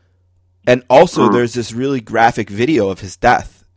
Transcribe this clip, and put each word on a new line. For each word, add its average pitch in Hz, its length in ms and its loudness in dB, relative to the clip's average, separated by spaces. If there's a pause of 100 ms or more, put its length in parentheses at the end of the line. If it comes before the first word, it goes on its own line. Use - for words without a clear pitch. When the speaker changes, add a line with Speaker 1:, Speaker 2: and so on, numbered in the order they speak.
(680)
Speaker 1:
And 127 220 2
also, 160 400 4
Speaker 2:
Hmm. 104 60 2
Speaker 1:
there's 120 200 0
this 117 180 -8
really 131 280 -4
graphic 113 500 -2
video 113 380 0
of 92 120 -8
his 92 160 -16
death. - 480 -2 (120)